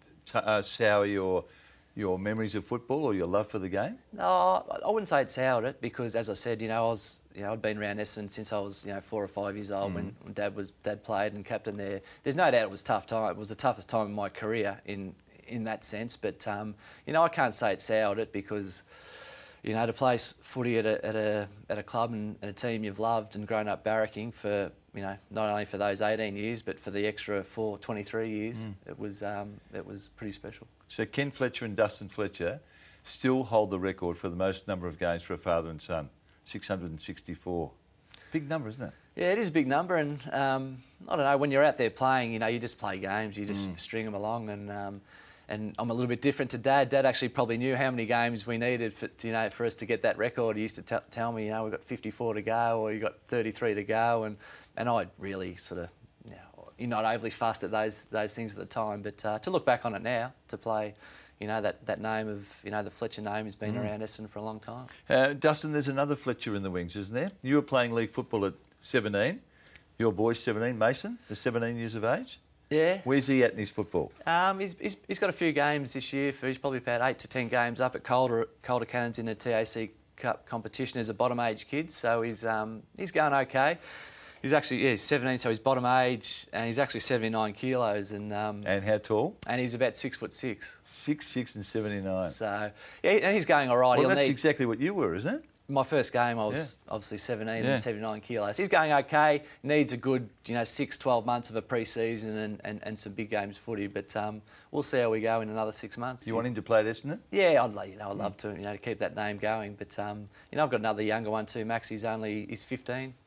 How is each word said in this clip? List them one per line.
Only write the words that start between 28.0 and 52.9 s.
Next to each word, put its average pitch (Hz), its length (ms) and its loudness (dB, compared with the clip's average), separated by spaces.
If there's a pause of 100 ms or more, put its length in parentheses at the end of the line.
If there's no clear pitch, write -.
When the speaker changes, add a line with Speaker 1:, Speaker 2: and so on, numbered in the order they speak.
Speaker 2:
years, 110 340 -4
Speaker 1:
Mm. 104 120 -8 (140)
Speaker 2:
it - 100 -12
was, 101 240 -8
um, 104 380 -6 (120)
it 98 140 -8
was 101 300 -14
pretty 104 160 -8
special. - 340 -14 (220)
Speaker 1:
So - 180 -2
Ken 143 240 -2
Fletcher 123 340 -2
and 104 120 -4
Dustin 104 320 2
Fletcher 98 500 -4 (460)
still 131 400 2
hold 107 260 4
the 98 80 0
record 90 380 -2
for 95 120 -6
the 87 60 -6
most 92 320 0
number 90 220 -4
of 80 100 -10
games 85 240 0
for - 100 -6
a 82 60 -6
father 82 320 0
and 80 100 -10
son, 78 300 -4 (320)
six - 240 -10
hundred 90 240 -4
and 78 100 -10
sixty-four. 85 720 -6 (640)
Big 151 160 -4
number, 147 200 -4
isn't 113 200 -10
it? - 40 -16 (220)
Speaker 2:
Yeah, 175 160 2
it 208 80 2
is 233 80 2
a 160 60 -2
big 151 160 4
number, 170 260 2
and, 147 260 0 (120)
um, 135 460 0 (300)
I - 60 -2
don't 151 100 4
know, 139 120 6
when 143 160 2
you're 135 120 8
out 143 140 4
there 117 120 4
playing, 127 420 2
you 110 80 -2
know, 113 80 2
you 117 100 0
just 113 220 -6
play 98 180 -4
games, 101 400 -4
you 104 80 -4
just 98 240 -2
Speaker 1:
Mm. 87 80 -8
Speaker 2:
string 113 280 -4
'em 104 80 -6
along, 107 360 -4
and, 101 220 -8
um, 101 280 -8 (480)
and 107 300 -6
I'm 120 120 -2
a 113 40 0
little 123 140 0
bit 120 140 -2
different 139 300 2
to 120 60 -4
Dad. 135 320 4
Dad 135 160 4
actually 127 240 2
probably 117 280 0
knew 131 160 0
how 131 160 2
many 117 160 -2
games 117 400 2
we 120 100 -2
needed 117 360 0
for, 110 160 -8 (140)
you 113 100 -4
know, 113 180 0
for 120 160 -2
us 113 100 -2
to 117 100 -8
get 113 160 0
that 110 140 4
record. 110 400 0
He 104 60 -2
used 110 140 -4
to 95 60 -8
t-, 113 140 -2 (140)
tell 117 220 -4
me, 110 140 -4
you 107 40 -2
know, 110 140 -2
"We've 110 80 -4
got - 100 -6
fifty-four 113 520 -6
to 107 80 -4
go," 113 380 2
or, 110 120 0